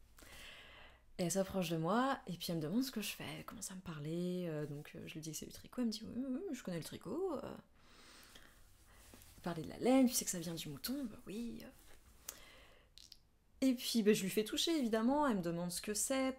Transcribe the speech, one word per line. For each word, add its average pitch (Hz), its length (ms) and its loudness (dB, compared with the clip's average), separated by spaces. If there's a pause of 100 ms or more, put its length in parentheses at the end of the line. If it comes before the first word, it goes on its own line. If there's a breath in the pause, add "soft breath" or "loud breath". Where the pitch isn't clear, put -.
(1200 loud breath)
Et 185 40 2
elle 170 80 2
s'approche 190 380 2
de 165 80 2
moi, 226 500 2
et 180 60 -4
puis - 160 -6
elle 170 80 0
me 160 40 0
demande 190 220 2
ce 262 80 -2
que 214 100 -4
je 208 80 -4
fais, - 160 -8 (140)
elle 180 60 -12
commence 226 260 -10
à 190 40 -10
me 185 60 -12
parler, 175 680 -2
euh, 151 200 -2
donc, 147 280 -8
euh, 165 120 -10
je 160 80 -12
lui 160 60 -6
dis 156 100 -8
que 156 60 -8
c'est - 100 -8
du - 40 -14
tricot, - 300 -8
elle 240 60 4
me 220 40 2
dit : « 208 140 -6
Oui, 190 100 -8
oui, 262 240 -2 (100)
oui, 285 60 -2
je - 80 -12
connais 175 140 -4
le 151 60 -4
tricot, 320 500 -4 (100)
euh. » - 120 -8 (1800 loud breath)
Elle - 40 -20
parlait 165 220 -4
de - 60 -6
la - 100 -10
laine, 262 280 8
tu 240 60 4
sais - 120 2
que - 60 0
ça 185 80 -2
vient 170 140 -4
du 160 160 -6
mouton, 254 360 -4
bah 208 200 -8
oui, 226 380 -6
euh. - 720 -16 (1300 loud breath)
Et 262 120 6
puis, 240 300 2
bah, 208 100 10
je 165 80 6
lui 185 80 0
fais 214 140 4
toucher, 330 340 2
évidemment, 247 500 4
elle 220 100 4
me 185 40 2
demande 170 300 0
ce 175 100 -4
que 214 140 -4
c'est. 262 440 2